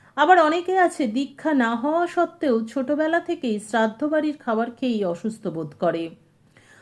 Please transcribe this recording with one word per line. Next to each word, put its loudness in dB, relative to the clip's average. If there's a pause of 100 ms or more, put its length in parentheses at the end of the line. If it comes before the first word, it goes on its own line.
(160)
আবার 6
অনেকে 2
আছে 2
দীক্ষা -4
না 2
হওয়া 0
সত্ত্বেও 0
ছোটবেলা 0
থেকেই -4
শ্রাদ্ধ -2
বাড়ির 0
খাবার -2
খেয়েই -2
অসুস্থ -4
বোধ -6
করে। 0 (720)